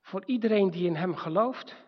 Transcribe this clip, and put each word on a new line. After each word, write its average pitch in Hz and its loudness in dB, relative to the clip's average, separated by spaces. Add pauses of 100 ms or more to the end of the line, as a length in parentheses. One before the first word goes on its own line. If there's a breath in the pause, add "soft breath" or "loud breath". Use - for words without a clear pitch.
voor - -10
iedereen 214 2
die 175 -2
in 175 2
hem 165 -2
gelooft. 214 -2 (120)